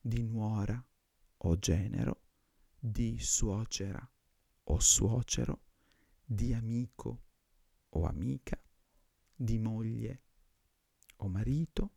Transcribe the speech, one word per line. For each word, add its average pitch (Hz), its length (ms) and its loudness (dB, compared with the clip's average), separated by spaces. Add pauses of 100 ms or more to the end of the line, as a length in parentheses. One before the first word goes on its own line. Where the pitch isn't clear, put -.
di 117 220 0
nuora 110 600 -2 (540)
o 85 220 2
genero, - 640 0 (560)
di 113 400 -2
suocera 101 920 -2 (520)
o - 160 2
suocero, 117 840 4 (640)
di 113 300 0
amico 117 680 -4 (680)
o 80 180 0
amica, 120 520 -4 (760)
di 113 240 0
moglie 113 640 -4 (960)
o 101 100 -6
marito 131 680 0